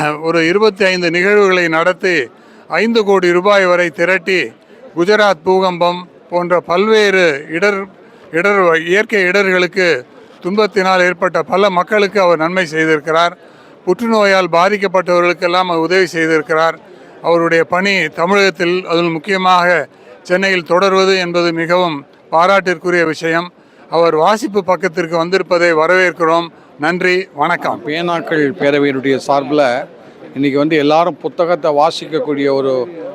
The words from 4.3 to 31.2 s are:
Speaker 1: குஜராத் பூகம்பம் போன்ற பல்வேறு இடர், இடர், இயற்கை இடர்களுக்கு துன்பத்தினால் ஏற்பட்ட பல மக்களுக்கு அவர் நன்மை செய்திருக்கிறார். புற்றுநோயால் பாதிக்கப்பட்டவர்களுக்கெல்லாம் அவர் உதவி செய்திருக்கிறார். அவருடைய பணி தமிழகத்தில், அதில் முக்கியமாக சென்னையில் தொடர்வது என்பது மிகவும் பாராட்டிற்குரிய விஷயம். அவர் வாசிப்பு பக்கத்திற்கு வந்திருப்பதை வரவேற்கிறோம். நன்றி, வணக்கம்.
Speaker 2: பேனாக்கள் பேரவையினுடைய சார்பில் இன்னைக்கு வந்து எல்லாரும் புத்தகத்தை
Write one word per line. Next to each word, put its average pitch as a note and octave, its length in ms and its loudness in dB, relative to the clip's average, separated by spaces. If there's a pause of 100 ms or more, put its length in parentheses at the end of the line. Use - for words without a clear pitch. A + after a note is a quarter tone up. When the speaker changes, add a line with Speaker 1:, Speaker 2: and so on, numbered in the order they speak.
Speaker 1:
குஜராத் F#3+ 480 2
பூகம்பம் F3+ 640 0 (220)
போன்ற F3 300 0
பல்வேறு F#3 880 0
இடர், G3 360 -2 (460)
இடர், F3 500 2
இயற்கை G3+ 400 0
இடர்களுக்கு F3+ 840 0 (340)
துன்பத்தினால் F#3+ 600 0
ஏற்பட்ட F3+ 420 0
பல F#3+ 280 0
மக்களுக்கு G3 500 0
அவர் F3 180 2
நன்மை F3 280 -2
செய்திருக்கிறார். D#3+ 680 0 (500)
புற்றுநோயால் G3 680 0
பாதிக்கப்பட்டவர்களுக்கெல்லாம் F3+ 1160 0
அவர் E3+ 80 -2
உதவி E3+ 300 2
செய்திருக்கிறார். D#3+ 680 0 (460)
அவருடைய E3 420 2
பணி F3+ 440 -2
தமிழகத்தில், F3+ 760 0
அதில் E3+ 240 0
முக்கியமாக F3+ 800 0 (340)
சென்னையில் F#3 420 0
தொடர்வது F#3+ 540 2
என்பது F3 340 -2
மிகவும் E3 520 -2 (260)
பாராட்டிற்குரிய F3+ 760 0
விஷயம். E3 480 -4 (380)
அவர் E3 240 2
வாசிப்பு G3+ 500 0
பக்கத்திற்கு E3+ 600 -2
வந்திருப்பதை F3 480 0
வரவேற்கிறோம். E3 760 0 (320)
நன்றி, F3+ 540 -2
வணக்கம். D3 500 -4
Speaker 2:
பேனாக்கள் D#3+ 680 -4
பேரவையினுடைய C#3 640 0
சார்பில் C#3 680 0 (500)
இன்னைக்கு C#3 240 -2
வந்து D#3+ 180 0
எல்லாரும் D3+ 400 2
புத்தகத்தை E3 540 -2